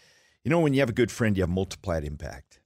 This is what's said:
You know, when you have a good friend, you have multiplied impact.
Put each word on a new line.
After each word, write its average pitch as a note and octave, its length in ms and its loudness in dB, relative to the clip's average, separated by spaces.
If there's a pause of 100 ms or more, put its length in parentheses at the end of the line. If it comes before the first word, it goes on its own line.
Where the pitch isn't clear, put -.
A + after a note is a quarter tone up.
(440)
You A#2 80 -4
know, E3+ 80 4
when D3+ 140 2
you C3 80 2
have C3 80 2
a A2+ 40 -6
good A#2+ 180 2
friend, G#2+ 260 0
you F#2 60 2
have E2 60 0
multiplied F#2 540 -2
impact. D2 640 -12